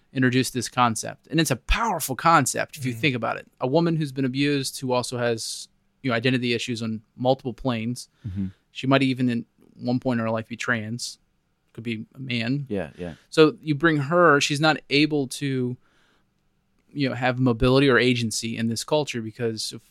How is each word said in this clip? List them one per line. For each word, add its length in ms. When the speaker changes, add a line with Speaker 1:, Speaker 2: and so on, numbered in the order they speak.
Speaker 1:
introduced 400
this 160
concept, 640
and 100
it's 100
a 60
powerful 580
concept 640
if 80
you 80
Speaker 2:
Mm-hmm. 80
Speaker 1:
think 160
about 220
it. 80
A 40
woman 300
who's 160
been 140
abused, 540
who 120
also 240
has, 520
you 80
know, 60
identity 360
issues 300
on 180
multiple 380
planes. 560
Speaker 3:
Mm-hmm. 200
Speaker 1:
She 160
might 160
even, 280
in 160
one 180
point 220
in 60
her 40
life, 180
be 80
trans. 640
Could 120
be 200
a 60
man. 480
Speaker 3:
Yeah, 300
yeah. 160
Speaker 1:
So 320
you 120
bring 220
her, 460
she's 180
not 160
able 380
to, 500
you 180
know, 60
have 240
mobility 500
or 100
agency 600
in 100
this 160
culture 380
because 500
of 80